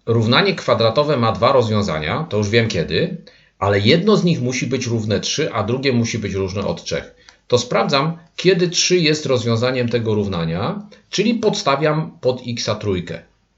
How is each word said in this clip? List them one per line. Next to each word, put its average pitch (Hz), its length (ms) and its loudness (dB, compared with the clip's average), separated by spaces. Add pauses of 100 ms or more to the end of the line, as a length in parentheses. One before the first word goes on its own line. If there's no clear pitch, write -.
Równanie 123 500 2
kwadratowe 127 600 2
ma 113 140 2
dwa 104 200 2
rozwiązania, 107 760 0
to 104 80 -4
już 104 120 0
wiem 113 180 2
kiedy, 95 500 -2 (420)
ale 101 200 2
jedno 175 380 4
z 165 60 0
nich 160 180 0
musi 123 260 -4
być 127 200 -4
równe 107 320 -2
trzy, - 340 -4
a 107 100 -2
drugie 131 300 0
musi 117 260 0
być 98 140 -6
różne 95 320 -4
od 87 180 -4
trzech. - 320 -8 (360)
To 123 60 4
sprawdzam, 156 600 0 (180)
kiedy 175 340 2
trzy 180 280 2
jest 151 280 0
rozwiązaniem 120 640 0
tego 113 260 0
równania, 98 720 -2 (220)
czyli 220 240 0
podstawiam 156 880 0
pod 127 260 0
x 117 220 -4 (100)
trójkę, 87 420 -4 (360)